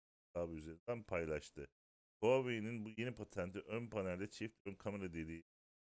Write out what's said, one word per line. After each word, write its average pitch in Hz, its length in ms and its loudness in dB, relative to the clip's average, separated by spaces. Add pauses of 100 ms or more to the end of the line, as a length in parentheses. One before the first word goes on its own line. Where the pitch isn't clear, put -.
(260)
hesabı 85 260 0
üzerinden 82 500 -4
paylaştı. 78 640 0 (520)
Huawei'nin 117 640 4
bu 110 120 -6
yeni 117 180 0
patenti 98 460 -2
ön 117 280 -2
panelde 98 420 0
çift - 360 -6
ön 98 80 -4
kamera 98 380 -2
deliği 82 320 -4 (400)